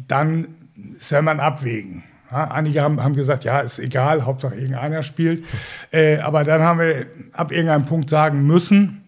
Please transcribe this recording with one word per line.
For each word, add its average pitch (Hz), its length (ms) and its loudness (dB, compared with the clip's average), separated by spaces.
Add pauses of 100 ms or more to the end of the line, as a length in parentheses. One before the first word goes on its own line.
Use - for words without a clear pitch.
dann 160 460 -2 (460)
soll 147 220 0
man 156 180 0
abwägen. 113 640 -4 (280)
Ja, 151 180 -2
einige 151 320 0
haben, 147 200 0
haben 139 120 2
gesagt, 135 300 0
ja, 135 160 0
ist - 200 -6
egal, 135 440 0
Hauptsache 131 300 -4
irgendeiner 135 480 -6
spielt. 165 420 -2 (460)
Äh, 156 280 4
aber 151 260 0
dann 156 180 2
haben 170 160 4
wir 160 280 0 (260)
ab 165 200 -4
irgendeinem 160 340 2
Punkt 160 220 -2
sagen 151 380 2
müssen 180 600 4